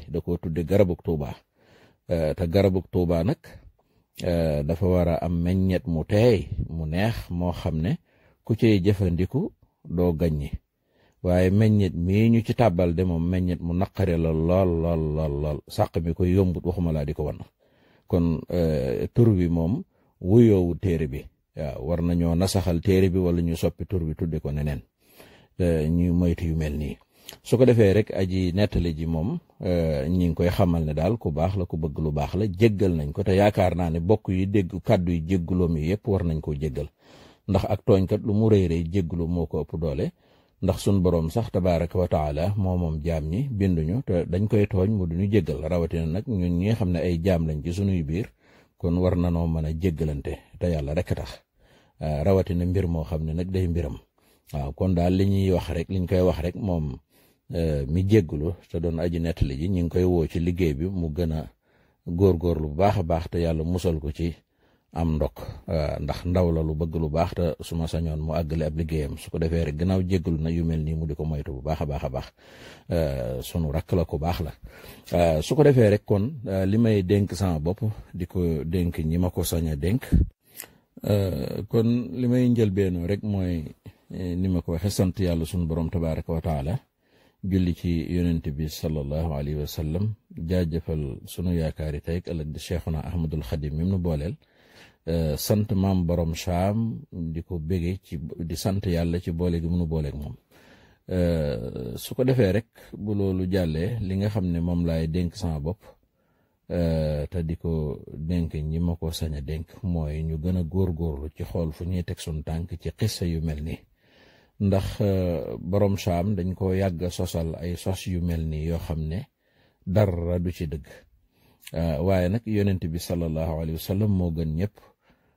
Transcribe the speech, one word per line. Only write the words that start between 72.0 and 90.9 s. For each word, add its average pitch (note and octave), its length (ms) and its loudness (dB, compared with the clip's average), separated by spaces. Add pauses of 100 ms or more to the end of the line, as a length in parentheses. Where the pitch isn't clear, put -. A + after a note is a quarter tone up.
a C#2 60 -4
baax. C2 180 -8 (600)
Eh, C2 520 -2
sunu D#2+ 300 -2
rakk D#2 220 -2
la F2 120 2
ku D#2+ 140 -4
baax E2+ 220 -2
la. D2 120 -6 (580)
Eh, E2 300 4
su C3 140 0
ko D3 80 6
defee B2+ 260 8
rek G#2 160 4
kon, G#2 240 2 (160)
eh, F#2+ 220 0
li G#2 100 2
may A2 240 4
dénk G2 320 2
sama F2+ 260 0
bopp E2 220 -2 (320)
di F2 140 -6
ko - 120 -6 (240)
dénk F2 360 0
ñi D#2+ 180 0
ma F2+ 140 2
ko F#2 100 -4
sañ E2 300 -2
a D2+ 40 -2
dénk. F2+ 280 0 (1000)
Eh, F#2+ 640 0
kon A2+ 220 2 (240)
li B2 140 -2
may B2 220 4
njëlbeenoo F#2+ 580 2
rek G2+ 160 -2
mooy, F2+ 420 -2 (480)
eh, F2 240 -4
ni F#2 100 0
ma F2+ 140 2
ko E2+ 120 -4
waxee, E2 180 0
sant F#2 280 2
Yàlla E2+ 260 0
sunu F2 200 -2
Borom D#2+ 240 -2
tabaaraka E2 420 -2
wa E2 100 -2
taala, D#2+ 380 -2 (640)
julli F#2 320 2
ci E2+ 380 -2
Yonent F2 380 0
bi D2+ 180 -4
sallallahu D#2 640 -4
alayhi D2 260 -4
wa D2 80 -4
sallam, E2+ 460 -4 (240)
jaajëfal D#2+ 880 -2